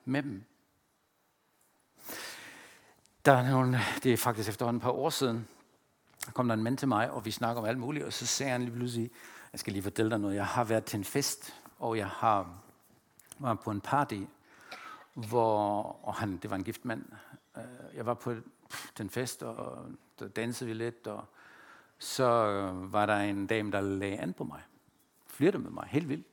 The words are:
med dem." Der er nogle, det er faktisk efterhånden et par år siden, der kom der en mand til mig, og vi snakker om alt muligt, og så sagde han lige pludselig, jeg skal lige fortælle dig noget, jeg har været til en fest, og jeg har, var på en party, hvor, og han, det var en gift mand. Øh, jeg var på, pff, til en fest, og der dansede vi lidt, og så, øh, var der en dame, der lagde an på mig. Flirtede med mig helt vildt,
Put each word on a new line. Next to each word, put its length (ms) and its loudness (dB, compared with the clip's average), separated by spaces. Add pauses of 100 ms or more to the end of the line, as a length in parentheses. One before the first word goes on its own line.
med 180 2
dem." 220 -8 (2750)
Der 80 12
er 180 6
nogle, 300 4 (220)
det 100 6
er 40 6
faktisk 320 2
efterhånden 300 0
et 40 -4
par 80 2
år 200 0
siden, 380 0 (800)
der 60 -12
kom 160 2
der 60 4
en 80 2
mand 160 0
til 100 0
mig, 220 4
og 140 -6
vi 60 -4
snakker 320 -2
om 60 0
alt 100 0
muligt, 260 -4
og 80 -6
så 140 -6
sagde 260 0
han 100 0
lige 120 -4
pludselig, 360 -2 (420)
jeg 80 -8
skal 120 -4
lige 100 -2
fortælle 280 0
dig 100 2
noget, 140 0
jeg 120 0
har 180 2
været 200 2
til 120 -4
en 80 -4
fest, 500 -4 (240)
og 200 -2
jeg 100 -2
har, 400 2 (920)
var 160 0
på 160 -4
en 100 -2
party, 400 2 (920)
hvor, 680 2
og 320 -8
han, 220 -2
det 140 -8
var 60 -2
en 80 -2
gift 200 -6
mand. 200 -4 (520)
Øh, 60 -10 (340)
jeg 100 -6
var 80 2
på, 200 -4 (360)
pff, 240 -12
til 80 -8
en 80 -4
fest, 320 -4
og 440 -8 (320)
der 100 -10
dansede 400 -4
vi 60 -4
lidt, 320 -6
og 180 -6 (720)
så, 260 0
øh, 680 4
var 140 6
der 100 6
en 300 0
dame, 260 0
der 80 2
lagde 380 0
an 140 -2
på 120 -8
mig. 180 -10 (640)
Flirtede 360 2
med 80 -10
mig 160 -8
helt 220 0
vildt, 240 -4